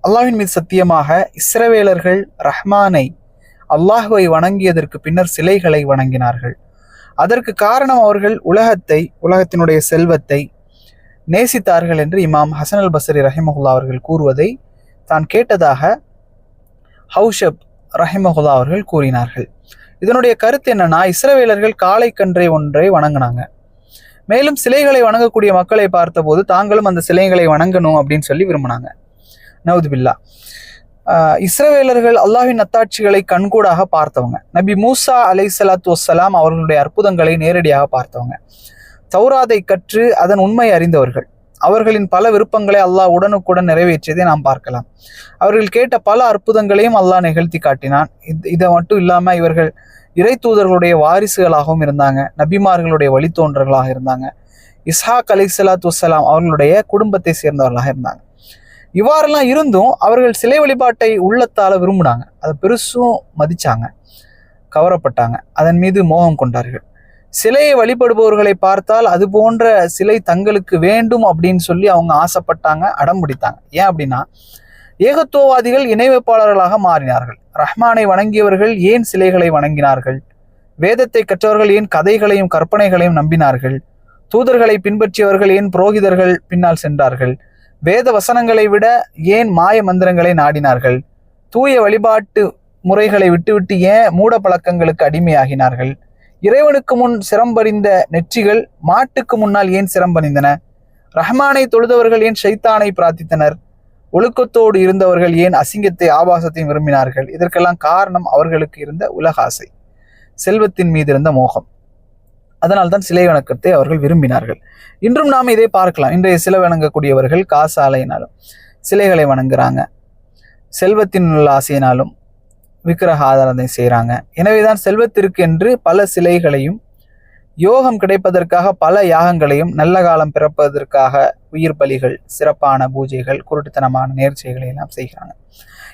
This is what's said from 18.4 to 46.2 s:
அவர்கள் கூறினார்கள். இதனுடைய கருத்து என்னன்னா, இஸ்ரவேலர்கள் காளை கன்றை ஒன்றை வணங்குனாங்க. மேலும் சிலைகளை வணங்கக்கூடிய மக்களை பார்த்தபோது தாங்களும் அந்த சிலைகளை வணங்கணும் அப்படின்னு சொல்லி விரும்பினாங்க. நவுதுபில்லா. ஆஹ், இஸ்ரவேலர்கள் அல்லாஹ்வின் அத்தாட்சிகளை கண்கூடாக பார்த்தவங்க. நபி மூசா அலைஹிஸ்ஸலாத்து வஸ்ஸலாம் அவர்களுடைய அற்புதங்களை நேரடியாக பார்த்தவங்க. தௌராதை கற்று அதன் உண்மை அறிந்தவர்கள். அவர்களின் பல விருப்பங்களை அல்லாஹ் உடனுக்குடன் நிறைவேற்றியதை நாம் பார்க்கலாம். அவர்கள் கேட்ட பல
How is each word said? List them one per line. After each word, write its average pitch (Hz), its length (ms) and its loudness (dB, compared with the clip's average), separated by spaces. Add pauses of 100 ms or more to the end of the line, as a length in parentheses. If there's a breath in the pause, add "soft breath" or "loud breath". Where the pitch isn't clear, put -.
அவர்கள் 143 300 0
கூறினார்கள். 127 640 -4 (520 soft breath)
இதனுடைய 240 360 0
கருத்து 254 360 -2
என்னன்னா, 175 340 0
இஸ்ரவேலர்கள் 220 720 0
காளை 214 360 0
கன்றை 180 360 0
ஒன்றை 151 440 0
வணங்குனாங்க. 139 520 -2 (840 soft breath)
மேலும் 277 260 0
சிலைகளை 269 480 2
வணங்கக்கூடிய 226 500 2
மக்களை 196 340 2
பார்த்தபோது 170 580 0
தாங்களும் 208 400 0
அந்த 180 160 0
சிலைகளை 180 460 2
வணங்கணும் 156 520 2
அப்படின்னு 147 300 -2
சொல்லி 165 160 0
விரும்பினாங்க. 131 440 -6 (760 soft breath)
நவுதுபில்லா. 143 460 0 (960 loud breath)
ஆஹ், 160 300 2
இஸ்ரவேலர்கள் 247 800 2
அல்லாஹ்வின் 233 440 2
அத்தாட்சிகளை 208 600 0
கண்கூடாக 190 580 0 (100)
பார்த்தவங்க. 143 460 -4 (140)
நபி 190 220 -2
மூசா 254 420 0 (100)
அலைஹிஸ்ஸலாத்து 190 640 0
வஸ்ஸலாம் 175 460 0
அவர்களுடைய 160 460 0
அற்புதங்களை 170 560 0
நேரடியாக 156 540 0
பார்த்தவங்க. 123 440 -8 (760 soft breath)
தௌராதை 240 520 2
கற்று 196 400 -2 (120)
அதன் 190 220 2
உண்மை 220 340 2
அறிந்தவர்கள். 160 540 0 (360)
அவர்களின் 214 460 0
பல 185 240 0
விருப்பங்களை 208 500 0
அல்லாஹ் 185 320 2
உடனுக்குடன் 180 560 0
நிறைவேற்றியதை 165 540 0
நாம் 151 180 0
பார்க்கலாம். 131 440 -4 (520 loud breath)
அவர்கள் 208 300 0
கேட்ட 240 300 0
பல 214 280 0